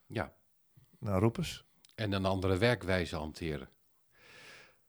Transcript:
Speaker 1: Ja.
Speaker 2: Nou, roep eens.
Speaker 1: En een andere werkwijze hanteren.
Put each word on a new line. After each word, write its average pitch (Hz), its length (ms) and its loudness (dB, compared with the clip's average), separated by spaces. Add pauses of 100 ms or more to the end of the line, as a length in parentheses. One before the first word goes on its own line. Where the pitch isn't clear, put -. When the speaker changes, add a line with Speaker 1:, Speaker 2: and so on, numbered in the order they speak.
Speaker 1:
Ja. 101 260 -6 (640)
Speaker 2:
Nou, 98 220 0
roep 113 180 4
eens. - 260 -6 (300)
Speaker 1:
En 107 180 -4
een 95 120 0
andere 95 320 2
werkwijze 92 600 2
hanteren. 76 520 -6 (1200)